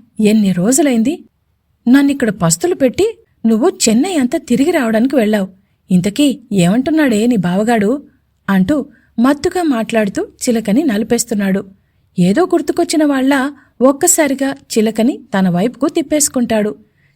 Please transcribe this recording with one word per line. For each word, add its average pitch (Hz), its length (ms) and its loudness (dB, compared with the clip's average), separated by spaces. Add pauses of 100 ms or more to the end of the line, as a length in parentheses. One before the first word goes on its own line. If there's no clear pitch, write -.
(200)
ఎన్ని 208 320 2
రోజులైంది? 240 720 0 (640)
నన్నిక్కడ 277 420 2
పస్తులు 196 460 -2
పెట్టి 339 420 0 (280)
నువ్వు 226 260 2 (180)
చెన్నై 294 260 0
అంతా 285 220 -2
తిరిగి 277 340 0
రావడానికి 254 440 0
వెళ్ళావు. 214 320 0 (440)
ఇంతకీ 202 480 0 (120)
ఏమంటున్నాడే 233 760 2
నీ 247 80 2
బావగాడు?" 214 680 0 (460)
అంటూ 196 360 0 (340)
మత్తుగా 294 440 0
మాట్లాడుతూ 226 600 -2
చిలకని 226 600 -2
నలిపేస్తున్నాడు. 208 840 -2 (540)
ఏదో 196 240 2
గుర్తుకొచ్చిన 339 600 -2
వాళ్ళ 277 460 0 (300)
ఒక్కసారిగా 277 680 0
చిలకని 226 680 -2 (200)
తన 190 100 2
వైపుకు 202 380 -2
తిప్పేసుకుంటాడు. 254 880 -2 (400)